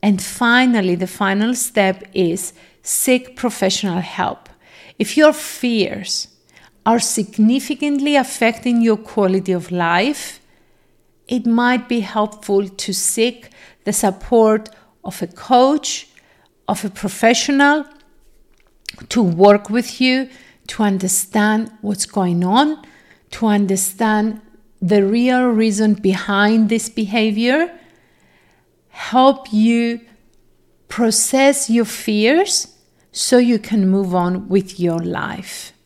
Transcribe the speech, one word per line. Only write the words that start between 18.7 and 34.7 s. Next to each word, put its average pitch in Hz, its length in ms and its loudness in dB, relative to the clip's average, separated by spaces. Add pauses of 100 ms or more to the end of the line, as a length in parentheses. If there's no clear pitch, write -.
to 240 140 0
work 202 480 4
with 233 320 -4
you, 254 140 4 (560)
to - 200 -2
understand 208 800 -2 (100)
what's 202 260 -6 (120)
going 175 240 0
on, 226 240 2 (680)
to 226 100 -4
understand 214 960 0 (400)
the 196 240 2
real 247 380 2 (200)
reason 214 300 2
behind 202 760 0
this 220 200 -2
behavior, 220 720 0 (1300)
help 262 520 2 (120)
you 233 460 2 (880)
process 269 840 2
your 233 160 2
fears 226 680 0 (580)
so - 260 2
you 240 220 4
can 214 220 -2 (140)
move 190 200 0
on 180 340 -2
with 190 300 -2